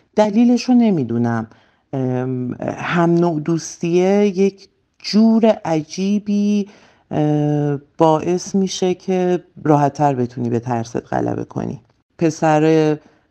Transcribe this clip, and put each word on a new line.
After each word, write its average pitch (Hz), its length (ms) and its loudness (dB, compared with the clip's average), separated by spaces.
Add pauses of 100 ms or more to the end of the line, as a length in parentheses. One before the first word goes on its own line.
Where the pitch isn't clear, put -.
(160)
دلیلشو 233 560 2
نمی‌دونم. 120 760 0 (460)
ام، 127 680 -4
هم 170 540 -2
نوع 170 260 0
دوستیه 180 840 0
یک 196 420 -2 (300)
جور 220 480 2 (180)
عجیبی، 202 1040 -2 (420)
اه، 147 680 0 (200)
باعث 165 560 2
می‌شه 185 400 -2
که 180 500 -2 (200)
راحت‌تر 143 500 2
بتونی 123 360 -4
به 117 100 -2
ترست 117 360 -6
غلبه - 480 -4
کنی. - 360 -8 (380)
پسر 156 800 2 (340)